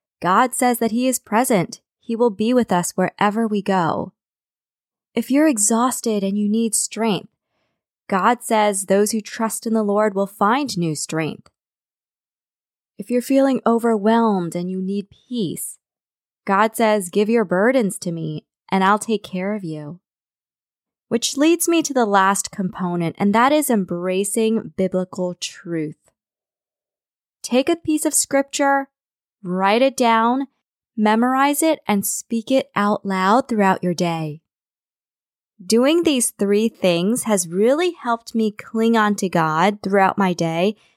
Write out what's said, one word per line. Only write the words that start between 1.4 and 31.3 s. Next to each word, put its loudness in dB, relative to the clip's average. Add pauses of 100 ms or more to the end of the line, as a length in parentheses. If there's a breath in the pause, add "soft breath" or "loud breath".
He -8
will 2
be 0
with 2
us 0
wherever 0
we -2
go. -2 (1040)
If -4
you're 4
exhausted 0
and -2
you 0
need 0
strength, -4 (760)
God 0
says 0
those 2
who -4
trust -8
in -2
the 0
Lord 0
will -2
find -2
new -2
strength. -6 (1500)
If -14
you're 0
feeling 2
overwhelmed 2
and -4
you -6
need -6
peace, -8 (680)
God 0
says, 0
"Give 0
your 2
burdens 2
to -6
me -8 (220)
and 0
I'll 2
take -4
care -6
of -8
you." -10 (1040)
Which -4
leads 2
me 2
to -8
the 2
last 0
component, -4
and 2
that 4
is 0
embracing -2
biblical -4
truth. -8 (1300)
Take 0
a 0
piece -4
of 0
scripture, 0 (520)
write 0
it 2
down, 2 (480)
memorize 2